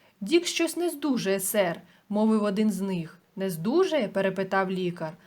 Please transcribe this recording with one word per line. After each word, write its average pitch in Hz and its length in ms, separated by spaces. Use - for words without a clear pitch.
«Дік 311 240
щось 330 320
не 339 120
здужує, 247 500
сер», — 190 420
мовив 214 340
один 208 280
з 185 100
них. 180 360
«Не 190 140
здужує?» — 254 640
перепитав 190 580
лікар. 175 420